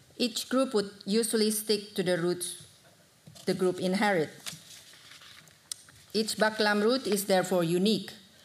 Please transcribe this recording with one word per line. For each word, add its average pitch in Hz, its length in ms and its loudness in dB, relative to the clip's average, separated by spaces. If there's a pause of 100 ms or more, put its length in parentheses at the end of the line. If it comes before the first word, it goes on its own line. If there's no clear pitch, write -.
(160)
each 226 320 -4
group 262 280 0
would 202 160 0 (160)
usually 220 420 2
stick 214 460 -4
to 196 80 -2
the 180 120 2
roots - 520 -4 (800)
the 185 80 0
group 185 240 0
inherit. 185 500 2 (1800)
Each 214 240 -2
Baklam 208 460 2
root 254 240 0
is 196 180 0
therefore 185 380 2
unique, 180 500 0 (320)